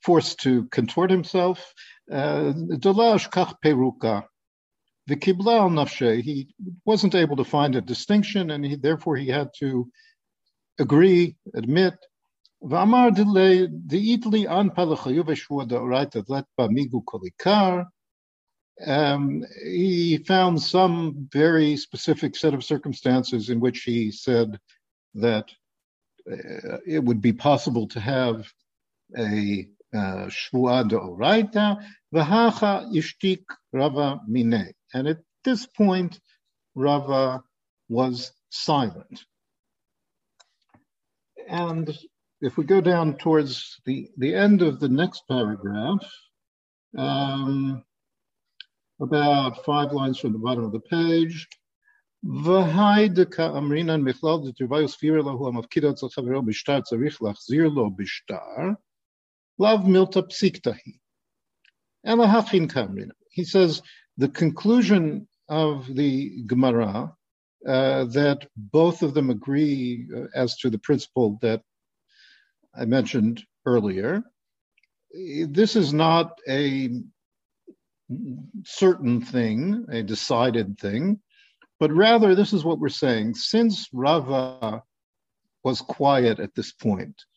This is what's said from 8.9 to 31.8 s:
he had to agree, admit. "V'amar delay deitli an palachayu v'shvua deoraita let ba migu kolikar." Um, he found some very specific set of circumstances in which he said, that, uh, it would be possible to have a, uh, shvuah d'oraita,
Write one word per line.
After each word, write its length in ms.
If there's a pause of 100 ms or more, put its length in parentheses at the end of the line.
he 120
had 220 (100)
to 300 (880)
agree, 580 (180)
admit. 400 (680)
"V'amar 520
delay 540
deitli 840
an 200
palachayu 520
v'shvua 440
deoraita 640
let 160 (140)
ba 100
migu 360
kolikar." 840 (1000)
Um, 560 (220)
he 540
found 420
some 720
very 460
specific 580
set 160
of 100
circumstances 840
in 100
which 260
he 260
said, 480 (580)
that, 340 (800)
uh, 560
it 180
would 160
be 120
possible 560
to 120
have 520 (640)
a, 520 (260)
uh, 320
shvuah 640
d'oraita, 920 (360)